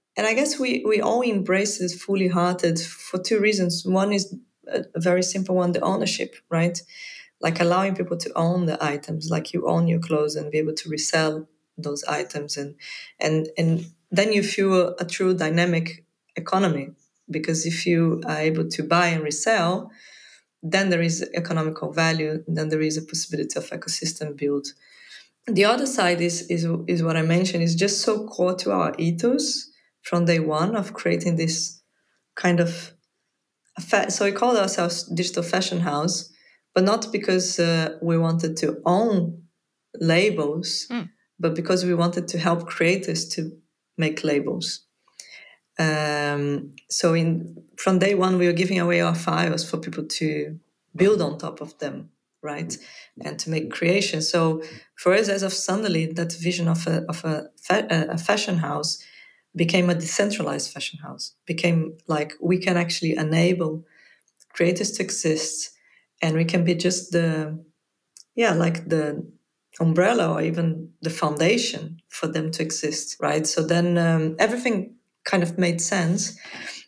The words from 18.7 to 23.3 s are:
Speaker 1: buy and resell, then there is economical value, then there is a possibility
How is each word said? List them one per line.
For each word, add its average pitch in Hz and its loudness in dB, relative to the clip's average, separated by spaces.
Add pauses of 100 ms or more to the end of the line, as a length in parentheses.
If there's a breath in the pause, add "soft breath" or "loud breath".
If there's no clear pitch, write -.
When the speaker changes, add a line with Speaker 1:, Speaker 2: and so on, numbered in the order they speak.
Speaker 1:
buy 170 4
and 165 0
resell, 180 0 (720 loud breath)
then 190 0
there 170 4
is 165 0
economical 160 -2
value, 156 0
then 156 -2
there 156 0
is 156 0
a 160 -4
possibility - -4